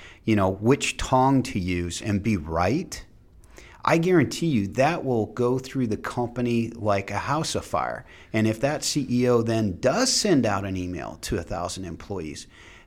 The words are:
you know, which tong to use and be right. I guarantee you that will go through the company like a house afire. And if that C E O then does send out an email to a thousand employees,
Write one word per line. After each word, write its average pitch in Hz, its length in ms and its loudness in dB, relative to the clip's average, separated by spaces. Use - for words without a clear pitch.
you 110 100 4
know, 95 140 4
which 110 480 2
tong 131 460 4
to - 160 -4
use 87 420 -2
and 104 220 0
be 113 140 2
right. 87 680 -2
I 160 120 4
guarantee 170 500 4
you 110 220 2
that 131 340 2
will 120 240 0
go 123 300 0
through 127 300 -4
the 104 100 -2
company 117 760 -2
like 98 360 -2
a 101 60 -4
house 151 380 -4
afire. 67 500 -4
And 110 140 2
if 110 140 0
that 143 220 -2
C 143 260 -2
E 123 200 2
O 120 120 6
then 110 380 0
does 220 320 2
send 156 340 2
out 98 200 0
an 95 120 -4
email 90 460 -8
to 123 140 -2
a 85 60 -4
thousand 90 420 -6
employees, 85 640 -10